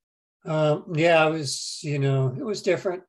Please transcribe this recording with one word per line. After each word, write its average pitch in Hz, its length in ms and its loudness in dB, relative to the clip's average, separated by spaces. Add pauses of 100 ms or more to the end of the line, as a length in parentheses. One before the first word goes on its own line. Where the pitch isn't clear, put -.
(440)
um, 156 500 0
yeah, 160 300 6
I - 40 4
was, 156 540 -6
you 147 160 -4
know, 135 380 0
it - 80 -8
was 202 180 -6
different, 185 460 -2